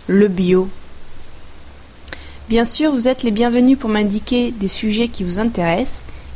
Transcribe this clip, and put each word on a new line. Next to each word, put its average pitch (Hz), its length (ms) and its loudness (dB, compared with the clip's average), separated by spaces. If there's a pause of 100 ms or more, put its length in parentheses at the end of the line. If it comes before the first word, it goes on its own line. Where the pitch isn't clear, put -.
le 202 180 6
bio. 185 420 2 (1800)
Bien 226 160 4
sûr, 302 260 2
vous 247 160 0
êtes 254 160 2
les 233 80 2
bienvenus 240 480 4
pour 226 120 -4
m'indiquer 214 600 0
des 208 160 -4
sujets 214 400 0
qui 233 160 -6
vous 175 160 -4
intéressent, 208 640 0 (340)